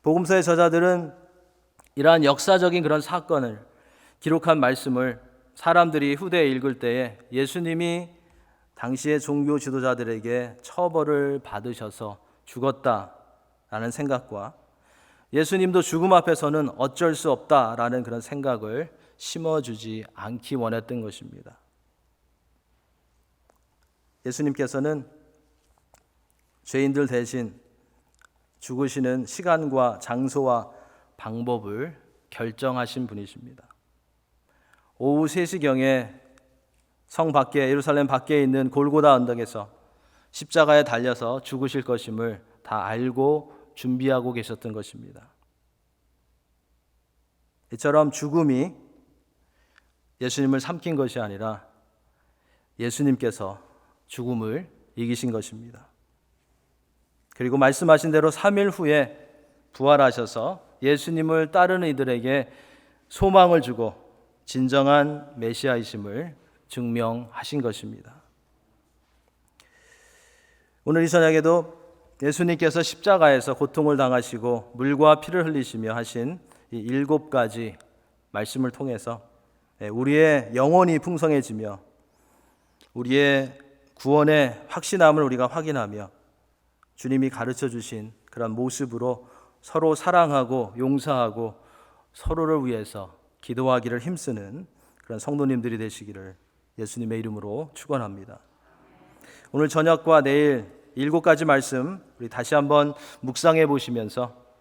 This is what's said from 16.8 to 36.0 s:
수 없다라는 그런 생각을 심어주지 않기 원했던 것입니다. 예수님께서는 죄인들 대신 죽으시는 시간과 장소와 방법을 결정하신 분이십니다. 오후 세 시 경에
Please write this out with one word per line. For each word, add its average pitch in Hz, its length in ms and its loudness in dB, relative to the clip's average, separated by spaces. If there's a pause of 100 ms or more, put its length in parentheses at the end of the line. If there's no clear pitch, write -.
수 151 160 -2
없다라는 120 720 0
그런 117 180 -8
생각을 127 720 -6 (240)
심어주지 117 880 -6 (100)
않기 117 420 -10
원했던 117 440 -6
것입니다. - 580 -16 (2750)
예수님께서는 139 840 -4 (1600)
죄인들 139 420 0
대신 120 540 -6 (1000)
죽으시는 131 680 -4
시간과 139 720 0
장소와 127 720 -2 (460)
방법을 117 840 -8 (300)
결정하신 123 760 -6
분이십니다. 110 580 -18 (1300)
오후 147 300 2
세 180 160 -2
시 180 140 -8
경에 131 600 0 (840)